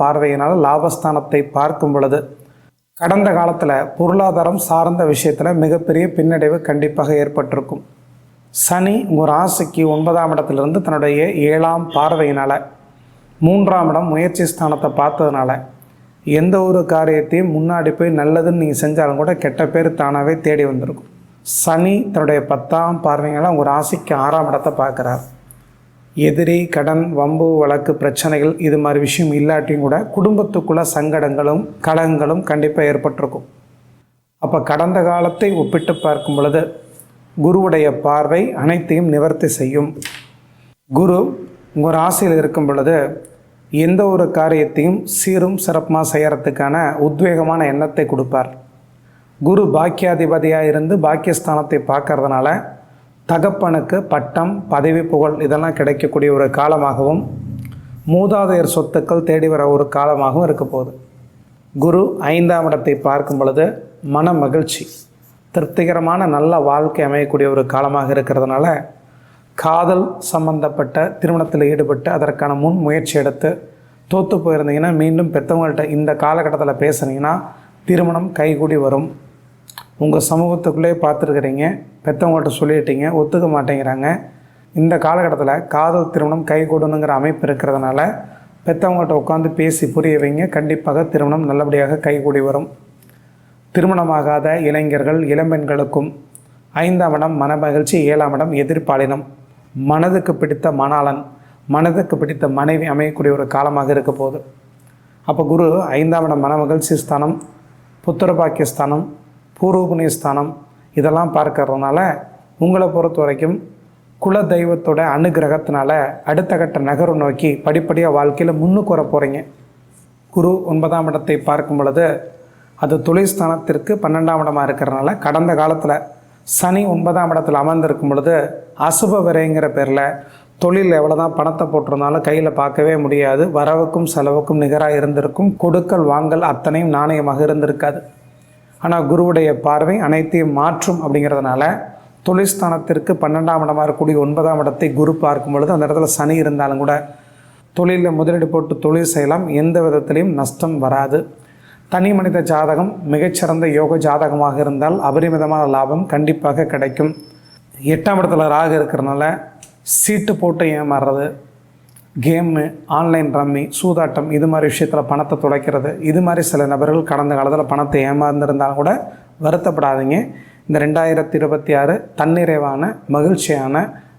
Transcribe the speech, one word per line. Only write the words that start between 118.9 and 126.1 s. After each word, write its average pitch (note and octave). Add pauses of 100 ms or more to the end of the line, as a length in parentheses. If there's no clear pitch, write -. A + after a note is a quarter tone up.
வர D#3
போறீங்க. C#3+ (920)
குரு F3 (200)
ஒன்பதாம் D#3+
இடத்தை D3+ (140)
பார்க்கும் D3
பொழுது C#3 (760)
அது D3+ (100)
தொழில் F#3
ஸ்தானத்திற்கு E3
பன்னெண்டாம் D#3+
இடமா D3
இருக்கிறதுனால C3+ (120)
கடந்த D#3+
காலத்துல D#3 (640)